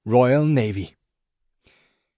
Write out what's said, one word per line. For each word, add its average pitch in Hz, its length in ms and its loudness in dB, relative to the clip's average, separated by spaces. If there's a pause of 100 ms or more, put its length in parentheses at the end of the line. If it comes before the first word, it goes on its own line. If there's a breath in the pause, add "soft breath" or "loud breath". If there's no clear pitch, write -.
(120)
Royal 127 340 2
Navy. 107 400 -2 (1300)